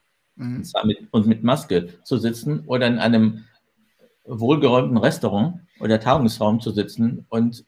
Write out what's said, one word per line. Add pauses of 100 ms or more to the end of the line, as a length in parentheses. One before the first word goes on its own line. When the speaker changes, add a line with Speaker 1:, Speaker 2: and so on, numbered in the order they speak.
(360)
Speaker 1:
Mhm.
Speaker 2:
und
zwar
mit,
und
mit
Maske (140)
zu
sitzen
oder
in
einem (800)
wohlgeräumten
Restaurant (200)
oder
Tagungsraum
zu
sitzen
und,